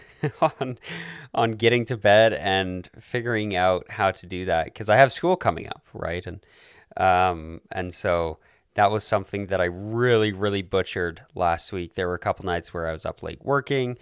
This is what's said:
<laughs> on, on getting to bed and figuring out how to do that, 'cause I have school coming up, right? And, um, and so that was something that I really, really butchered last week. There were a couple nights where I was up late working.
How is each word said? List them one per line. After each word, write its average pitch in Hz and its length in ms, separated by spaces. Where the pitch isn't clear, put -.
<laughs> - 200
on, 135 360
on 117 200
getting 113 320
to 123 120
bed 107 360
and 92 560
figuring 113 560
out 90 340
how 98 220
to - 160
do 90 180
that, 82 280
'cause 101 160
I 107 80
have 131 140
school 180 240
coming 95 320
up, - 240
right? 82 340
And, - 200
um, 90 640
and 90 220
so 85 460
that 104 160
was 107 140
something 101 440
that 92 120
I 90 60
really, 110 640
really 98 300
butchered 90 640
last 85 380
week. 87 220
There 92 120
were 90 80
a 87 40
couple - 260
nights 87 280
where 82 140
I 80 40
was 80 140
up 82 160
late 82 220
working. 131 580